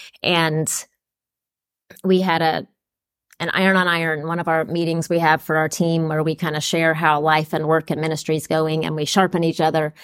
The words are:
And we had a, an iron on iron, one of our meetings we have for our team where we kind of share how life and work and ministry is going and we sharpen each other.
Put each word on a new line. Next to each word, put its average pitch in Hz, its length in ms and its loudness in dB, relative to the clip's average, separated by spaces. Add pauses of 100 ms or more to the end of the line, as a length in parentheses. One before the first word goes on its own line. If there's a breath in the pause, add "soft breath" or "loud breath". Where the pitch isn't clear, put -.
(240 loud breath)
And 160 460 0 (1300)
we 190 180 2
had 170 200 0
a, 156 260 -2 (720)
an 165 120 2
iron 190 260 2
on 180 100 2
iron, 165 400 -2
one 170 120 -2
of 170 80 -4
our 160 180 2
meetings 165 440 -2
we 170 100 2
have 160 220 4
for 156 160 -2
our 156 120 2
team 165 400 0
where 156 140 0
we 156 120 -2
kind 156 200 -4
of 151 80 -4
share 165 300 2
how 156 280 2
life 156 320 2
and 156 140 -2
work 160 220 0
and 151 120 -2
ministry 160 340 -2
is 151 120 -6
going 160 380 0
and 156 100 -4
we 151 100 -4
sharpen 180 380 0
each 160 180 -2
other. 156 320 0 (100)